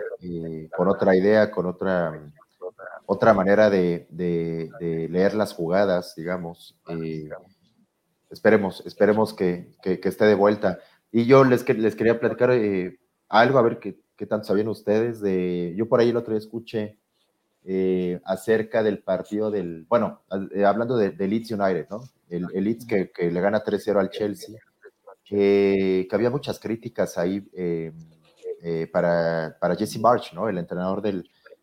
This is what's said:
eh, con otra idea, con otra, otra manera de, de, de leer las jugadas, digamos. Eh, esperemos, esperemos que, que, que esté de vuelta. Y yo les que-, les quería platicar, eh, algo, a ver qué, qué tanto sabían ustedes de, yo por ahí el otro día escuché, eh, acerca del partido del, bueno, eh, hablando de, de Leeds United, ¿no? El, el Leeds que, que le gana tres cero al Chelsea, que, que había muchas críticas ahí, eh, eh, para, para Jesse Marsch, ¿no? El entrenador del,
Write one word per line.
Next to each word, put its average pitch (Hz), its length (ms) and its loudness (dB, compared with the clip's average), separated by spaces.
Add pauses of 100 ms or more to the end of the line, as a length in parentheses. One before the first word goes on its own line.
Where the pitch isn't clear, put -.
(200)
eh, 82 560 -10
con 90 120 2
otra 95 260 2
idea, 104 360 4
con 90 160 -4
otra, 87 540 -4 (840)
otra 101 260 4
manera 101 380 4
de, 87 400 0
de, 82 600 -4 (100)
de 82 280 -4
leer 95 260 0
las 104 200 -2
jugadas, 90 640 0
digamos. 87 600 -10 (120)
Eh, 80 400 -8 (1040)
esperemos, 101 560 2
esperemos 104 460 2
que, 87 400 -4 (100)
que, 92 180 -2
que 98 80 -2
esté 107 180 2
de 107 80 6
vuelta. 104 440 2 (320)
Y 117 160 2
yo 135 180 8
les 123 200 2
que-, 127 100 0
les 107 220 0
quería 113 240 2
platicar, 123 320 0
eh, 98 460 -2 (300)
algo, 127 300 6
a 120 40 6
ver 113 160 2
qué, 98 200 -12 (180)
qué 101 100 -12
tanto 107 220 -4
sabían 104 200 0
ustedes 107 520 -2
de, 90 560 -2
yo 110 120 -2
por 123 120 4
ahí 117 100 4
el 117 60 0
otro 113 160 -4
día 107 60 -2
escuché, 107 600 -8 (680)
eh, 92 600 2
acerca 110 580 0
del 101 200 0
partido 104 480 -2
del, 87 380 -6
bueno, 113 340 0 (320)
eh, 101 100 0
hablando 117 320 2
de, 101 140 2
de 95 180 -4
Leeds 113 240 -4
United, 98 380 -2
¿no? 110 120 -12 (260)
El, 87 240 -6
el 95 120 -2
Leeds 113 220 -4
que, 95 240 -2
que 87 200 -2
le 87 100 -2
gana 104 220 0
tres 101 220 -4
cero 101 160 0
al 92 100 -2
Chelsea, 104 480 -8 (680)
que, 98 840 2
que 107 80 -2
había 117 140 2
muchas 131 280 -6
críticas 107 600 -6
ahí, 95 360 -2
eh, 82 380 -6 (680)
eh, 82 320 -4
para, 85 680 0
para 87 160 0
Jesse 104 240 -6
Marsch, 113 320 2
¿no? 95 160 -6
El 92 100 -4
entrenador 92 420 -6
del, 98 300 -6 (320)